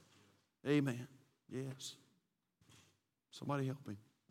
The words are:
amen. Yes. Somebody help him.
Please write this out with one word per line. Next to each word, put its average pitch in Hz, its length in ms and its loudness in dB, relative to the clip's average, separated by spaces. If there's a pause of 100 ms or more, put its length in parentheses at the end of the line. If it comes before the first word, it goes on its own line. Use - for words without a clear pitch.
(680)
amen. 135 400 4 (420)
Yes. 131 460 -6 (1400)
Somebody 139 360 0
help 131 200 -4
him. 101 120 -8 (320)